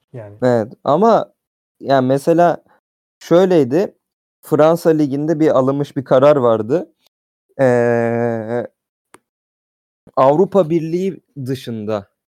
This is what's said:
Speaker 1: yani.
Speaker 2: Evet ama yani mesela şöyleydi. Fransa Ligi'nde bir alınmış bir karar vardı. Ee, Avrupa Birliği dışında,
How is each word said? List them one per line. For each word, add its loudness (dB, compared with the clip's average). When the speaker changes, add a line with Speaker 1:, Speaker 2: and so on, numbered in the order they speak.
Speaker 1:
yani. -20
Speaker 2:
Evet -2
ama 0
yani 0
mesela 0
şöyleydi. 0
Fransa 0
Ligi'nde -2
bir 2
alınmış -2
bir -4
karar 4
vardı. -2
Ee, -2
Avrupa 2
Birliği -4
dışında, -8